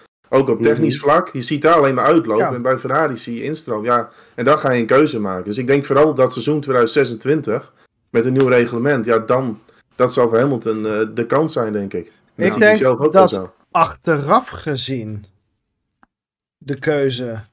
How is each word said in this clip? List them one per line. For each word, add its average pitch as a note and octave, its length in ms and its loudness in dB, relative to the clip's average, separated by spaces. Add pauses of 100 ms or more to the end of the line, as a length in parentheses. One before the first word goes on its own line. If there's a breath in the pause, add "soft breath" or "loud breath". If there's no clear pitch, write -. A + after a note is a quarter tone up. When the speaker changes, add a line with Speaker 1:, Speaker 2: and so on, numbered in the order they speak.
(300 soft breath)
Speaker 1:
Ook C3 200 2
op A2+ 120 0
technisch A#2+ 400 0
Speaker 2:
Mhm. - 80 -18
Speaker 1:
vlak. F3 200 2
Je C3 120 -10
ziet C#3+ 200 -6
daar D#3 140 4
alleen C#3 200 4
maar B2 100 0
uitlopen. B2 400 2
Speaker 3:
Ja. C#3 80 -4
Speaker 1:
En B2 80 -6
bij B2+ 160 0
Ferrari C3+ 400 -2
zie A#2+ 180 -10
je A2 80 -10
instroom. B2+ 400 -6
Ja, A#2+ 260 0 (260 soft breath)
en A#2+ 100 -2
dan D3 140 4
ga C#3 120 0
je B2 100 2
een A2 60 -2
keuze C3 320 2
maken. F#2+ 240 -4
Dus G#2 140 -8
ik B2+ 100 -6
denk C#3 180 2
vooral D3 280 2
dat B2+ 200 2
seizoen C#3+ 280 -2
tweeduizend B2+ 440 2
zesentwintig, A#2+ 680 -4 (360 soft breath)
met A#2 160 0
een B2+ 80 -2
nieuw C3+ 140 4
reglement, B2 580 0
ja, A2+ 140 2
dan, B2 400 -2 (360 soft breath)
dat B2 180 0
zal A#2+ 160 2
voor A2+ 100 2
Hamilton, A2+ 480 -2
eh, A2 260 0
de A#2 120 -4
kans D3+ 280 -2
zijn, A2 200 -2
denk G2 200 -6
ik. F2 120 -8
Dat - 400 -8
Speaker 3:
Ik F#3+ 60 2
Speaker 1:
ziet A#3+ 80 -2
hij G#3+ 100 6
Speaker 3:
denk G#3+ 120 4
Speaker 1:
zelf B2+ 180 4
ook - 20 -4
wel D3+ 100 2
Speaker 3:
dat F#3 200 6
Speaker 1:
zo. F#2+ 200 -6 (200)
Speaker 3:
achteraf E3 800 0
gezien A2+ 760 -8 (1300)
de C3+ 220 -10
keuze B2+ 600 -2 (140)